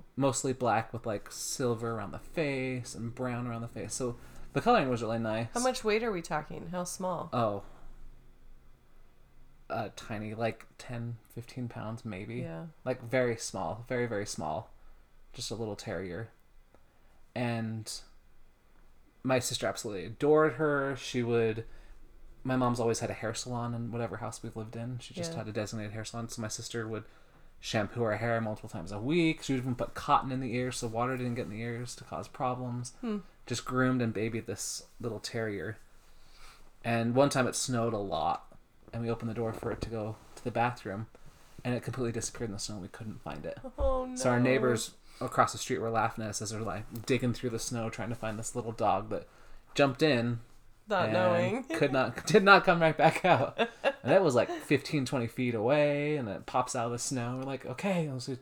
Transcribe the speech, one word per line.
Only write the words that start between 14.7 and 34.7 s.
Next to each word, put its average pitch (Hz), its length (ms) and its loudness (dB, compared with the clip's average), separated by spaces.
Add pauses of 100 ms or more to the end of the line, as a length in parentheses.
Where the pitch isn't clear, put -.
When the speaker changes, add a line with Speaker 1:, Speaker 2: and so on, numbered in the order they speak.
Speaker 1:
Just - 160 -8
a 110 60 -6
little 107 200 -4
terrier. 95 540 -6 (1040)
And 113 580 -4 (1300)
my 127 160 2
sister 123 260 -2
absolutely 101 400 -4
adored 151 480 4
her. 139 420 0
She - 280 -2
would, 113 420 2 (800)
my 131 120 0
mom's 123 240 4
always 117 200 2
had 113 100 -2
a 98 40 -4
hair 110 200 -4
salon 120 400 -4
in 117 180 -4
whatever 113 260 -4
house 110 260 -8
we've 113 120 -10
lived 110 200 -8
in. 120 240 -6
She - 160 -14
just 170 160 -4
Speaker 2:
Yeah. 165 80 -6
Speaker 1:
had 107 80 -6
a 107 40 -6
designated 107 420 -4
hair 110 120 -6
salon. 117 240 -8
So 120 140 -8
my 110 40 -2
sister 113 400 -6
would 107 160 -6 (560)
shampoo 113 440 0
her 104 140 2
hair 113 220 2
multiple 107 300 -4
times 92 220 -8
a 104 80 -6
week. 160 420 2
She 139 120 0
would 127 100 0
even 127 120 0
put - 200 -4
cotton 135 360 2
in 131 100 -2
the 117 120 -4
ears 127 240 -2
so 123 100 -2
water 123 300 0
didn't 123 180 -2
get 120 100 -4
in - 60 -8
the 107 100 -6
ears 120 340 -6
to - 80 -14
cause - 240 -8
problems. 123 760 -4
Speaker 2:
Hmm. 214 160 -2 (300)
Speaker 1:
Just - 180 -4
groomed 127 380 4
and 113 100 2
babied 110 320 -2
this - 380 -6 (180)